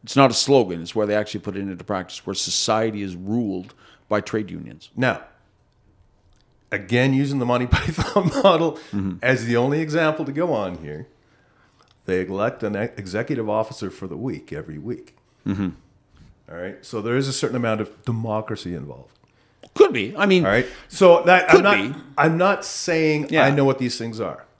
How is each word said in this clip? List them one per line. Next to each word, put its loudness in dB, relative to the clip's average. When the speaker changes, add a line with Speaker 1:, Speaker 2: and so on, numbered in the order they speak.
Speaker 1:
It's -4
not 8
a -2
slogan. 2
It's -14
where 0
they 0
actually -2
put -8
it -6
into -8
practice, -6
where -6
society -2
is -8
ruled -4
by 0
trade -6
unions. -14
Speaker 2:
Now, 0
again, 0
using 0
the -2
Monty 0
<laughs> -2
Python 0
model 2
Speaker 1:
Mm-hmm. -4
Speaker 2:
as 0
the 2
only 0
example -2
to -8
go -2
on -4
here, -12
they 0
elect -4
an -4
e-, -4
executive -6
officer -4
for -14
the -10
week -10
every -10
week. -12
Speaker 1:
Mm-hmm. -4
Speaker 2:
All -16
right? -12
So -8
there -2
is 0
a -4
certain -2
amount 0
of -8
democracy -4
involved. -14
Speaker 1:
Could 6
be. -2
I 2
mean, 4
Speaker 2:
All 2
right? 2
So 8
that, 6
I'm 10
Speaker 1:
Could 8
Speaker 2:
not, 6
Speaker 1:
be. -2
Speaker 2:
I'm 4
not 2
saying -2
Speaker 1:
Yeah. 4
Speaker 2:
I 4
know 2
what 2
these -2
things -8
are. -8